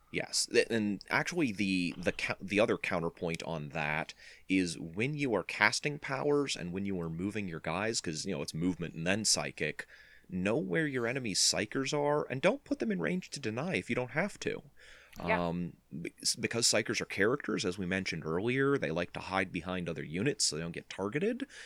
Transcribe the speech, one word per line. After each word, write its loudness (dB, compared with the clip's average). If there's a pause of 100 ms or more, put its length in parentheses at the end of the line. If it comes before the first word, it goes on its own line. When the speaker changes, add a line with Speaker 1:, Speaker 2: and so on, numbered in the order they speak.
(120)
Speaker 1:
Yes, -2
th-, 6
and 2
actually 0
the, 2
the -2
cou-, -2
the 2
other 6
counterpoint -2
on -6
that -2 (360)
is 2
when -4
you 0
are 2
casting 2
powers 0
and -4
when -2
you -2
are -2
moving -2
your -8
guys, -2
'cause, -4
you -2
know, -2
it's -6
movement 0
and -4
then 2
psychic, 0 (420)
know 2
where 0
your 0
enemy's 0
psychers 2
are 2
and -4
don't 2
put -2
them 0
in 0
range 0
to -8
deny -2
if -2
you 0
don't -2
have -2
to. -2 (640)
Speaker 2:
Yeah. 2
Speaker 1:
Um, -2 (280)
be-, -8
s-, 0
because 0
psychers 2
are -4
characters, 2
as 0
we -2
mentioned -2
earlier, 2
they 0
like 0
to -8
hide 0
behind -2
other -4
units 0
so 0
they -4
don't -4
get -10
targeted. -2 (200)